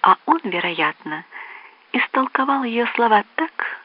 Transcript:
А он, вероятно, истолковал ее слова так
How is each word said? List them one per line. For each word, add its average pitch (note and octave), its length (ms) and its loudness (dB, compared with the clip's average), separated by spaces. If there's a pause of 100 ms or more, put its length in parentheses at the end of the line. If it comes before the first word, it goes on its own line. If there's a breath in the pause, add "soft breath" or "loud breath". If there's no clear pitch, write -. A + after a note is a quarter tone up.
А F#3 240 4
он, E4 180 2
вероятно, E3 800 -4 (680 loud breath)
истолковал C4 720 0
ее A#3 240 0
слова A3 360 4 (100)
так - 500 -6